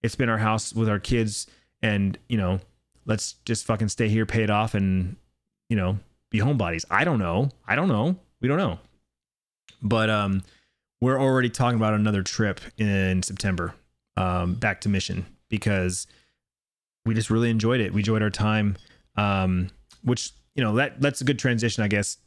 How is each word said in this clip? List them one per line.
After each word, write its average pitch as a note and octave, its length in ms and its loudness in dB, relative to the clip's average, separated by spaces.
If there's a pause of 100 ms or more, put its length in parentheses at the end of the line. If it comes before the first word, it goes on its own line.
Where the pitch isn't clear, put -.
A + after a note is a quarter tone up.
It's A2+ 140 -4
been B2+ 120 0
our A2+ 100 2
house A2 360 0
with A2+ 140 2
our G#2 100 2
kids, A2 480 -2 (360)
and, G2+ 360 0 (100)
you A#2+ 80 -2
know, F#2+ 240 0 (460)
let's G#2+ 280 -4 (120)
just A2+ 180 -4
fucking G#2+ 240 -2
stay A2+ 200 0
here, A2 180 2
pay A2+ 160 0
it G#2+ 80 0
off, G#2+ 240 0
and, F#2+ 420 0 (540)
you A#2 60 0
know, F#2+ 220 0 (320)
be G#2+ 100 0
homebodies." G2+ 500 0
I G#2+ 140 2
don't D#3+ 140 2
know. G2 320 2 (160)
I G2+ 80 0
don't D#3+ 140 2
know. D3 280 2 (260)
We A#2+ 60 0
don't C#3+ 100 2
know. A2 200 -2 (1040)
But, A2 300 2
um, G2+ 320 0 (580)
we're C3 180 2
already C3 300 4
talking A#2+ 280 0
about A2 180 2
another G#2 280 2
trip G2+ 380 -2 (160)
in F#2+ 460 2
September, F2+ 520 -4 (420)
um, F2+ 380 0
back G#2+ 280 -2
to - 60 -2
Mission, F#2 360 -2 (240)
because F#2+ 580 -2 (1000)
we A2+ 80 0
just A2 160 -2
really A2+ 180 4
enjoyed A2+ 320 2
it. G2 140 -2
We G#2 80 2
enjoyed A2 200 0
our G#2 80 0
time, G#2 460 0 (400)
um, F#2 540 0 (320)
which, - 300 -2 (220)
you C3+ 80 -2
know, G#2+ 120 0
that, C3 260 -2
that's C#3 220 0
a - 20 -6
good C3 140 2
transition, A#2 440 0
I G#2 60 0
guess. G2+ 380 -2